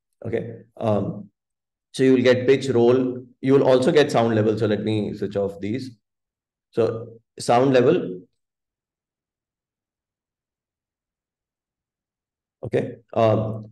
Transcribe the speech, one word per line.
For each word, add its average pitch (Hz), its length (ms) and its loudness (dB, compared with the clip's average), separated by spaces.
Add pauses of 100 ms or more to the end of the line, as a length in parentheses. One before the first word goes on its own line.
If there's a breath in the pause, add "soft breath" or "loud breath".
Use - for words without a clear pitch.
(260)
Okay. 110 360 -8 (160)
Um, 107 520 -4 (640)
so 131 100 -2
you 131 100 6
will 127 100 2
get 123 240 2
pitch, 135 220 2
roll. 123 560 2 (160)
You 135 120 2
will 139 100 4
also 127 280 2
get 147 200 4
sound 117 240 2
level. 110 220 0
So 113 80 -2
let 104 180 -2
me 107 300 -4
switch 101 240 -8
off 98 240 -6
these. 110 300 -8 (800)
So 113 480 -4 (200)
sound 127 340 2
level. 127 480 0 (4000)
Okay. - 340 -4 (160)
Um, 110 580 -2